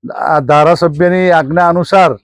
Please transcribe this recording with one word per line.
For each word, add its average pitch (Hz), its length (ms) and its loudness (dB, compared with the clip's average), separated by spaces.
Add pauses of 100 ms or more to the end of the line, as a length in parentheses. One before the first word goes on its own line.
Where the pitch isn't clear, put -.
(140)
આ 147 260 -2
ધારાસભ્યની 165 880 0
આજ્ઞા 165 380 0
અનુસાર 175 560 0